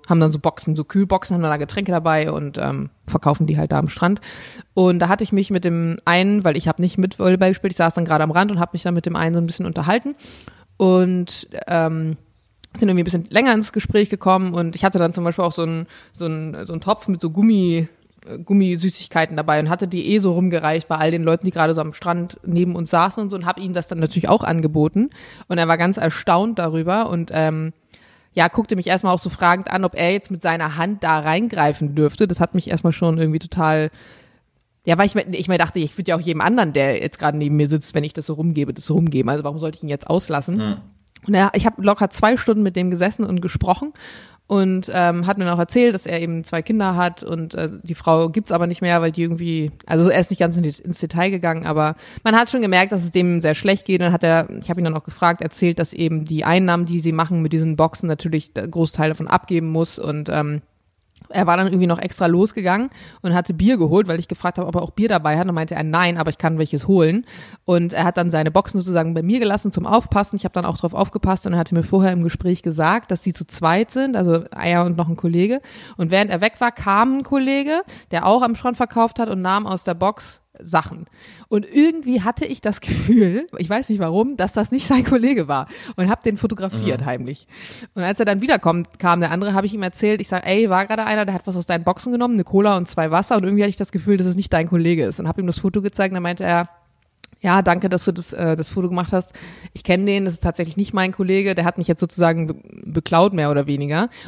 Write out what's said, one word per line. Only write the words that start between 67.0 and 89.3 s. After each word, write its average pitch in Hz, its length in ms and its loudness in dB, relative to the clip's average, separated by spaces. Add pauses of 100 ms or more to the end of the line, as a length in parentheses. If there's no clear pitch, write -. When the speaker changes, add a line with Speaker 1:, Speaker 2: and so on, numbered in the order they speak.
Speaker 1:
Und 170 280 2
er 160 120 0
hat 175 120 0
dann 175 140 0
seine 156 180 0
Boxen 190 300 2
sozusagen 170 340 0
bei 160 80 -2
mir 208 180 0
gelassen 208 320 0
zum 170 140 -2
Aufpassen. 208 520 2
Ich - 60 -10
habe - 100 -4
dann 175 120 -2
auch 170 120 -2
drauf 170 180 -4
aufgepasst 190 500 -2
und 180 80 -2
er 170 60 2
hatte 165 160 -2
mir 165 80 2
vorher 190 300 2
im 175 100 0
Gespräch 175 400 -2
gesagt, 165 480 0
dass 175 100 -4
sie 180 120 -4
zu - 120 -10
zweit 175 460 0
sind, 262 240 -2
also 170 340 2
er 175 360 0
und 175 120 -2
noch 165 120 0
ein 165 80 -2
Kollege. 185 440 0 (360)
Und 170 120 -2
während 202 220 2
er 175 100 -2
weg 220 180 0
war, 240 120 0
kam 233 480 2
ein 269 40 -4
Kollege, 277 580 0 (280)
der 170 160 -2
auch 226 160 4
am 233 140 0
Strand 247 220 -4
verkauft 233 420 0
hat 226 100 -2
und 190 120 -4
nahm 196 260 -2
aus 190 160 -6
der 180 100 -2
Box 185 480 -4 (200)
Sachen. 165 440 -4 (420)
Und 208 180 -2
irgendwie 285 560 2
hatte 220 220 -4
ich - 160 -8
das 208 220 -4
Gefühl, 220 640 2 (100)
ich 165 120 -4
weiß 214 180 -2
nicht 208 120 -2
warum, 202 360 0
dass 190 160 -2
das 214 220 -2
nicht 269 120 0
sein 254 200 4
Kollege 240 420 2
war 135 200 -4 (280)
und 185 140 0
hab - 120 -2
den 214 140 0
fotografiert 190 640 -4
Speaker 2:
Mhm. 139 60 -4
Speaker 1:
heimlich. 127 420 -8 (480)
Und 180 80 -4
als 190 160 -2
er 226 60 2
dann 196 160 0
wiederkommt, 180 580 2
kam 175 220 2
der 160 100 0